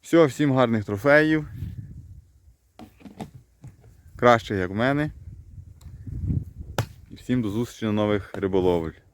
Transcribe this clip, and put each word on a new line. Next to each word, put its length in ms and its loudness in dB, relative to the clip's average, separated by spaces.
Все, 240 6
всім 280 0
гарних 320 2
трофеїв. 640 4
Краще, 400 4
як 140 -2
в 60 -6
мене. 360 0
І 40 -18
всім 260 -2
до 80 -2
зустрічі 360 -4
на 60 2
нових 420 0
риболовель. 580 2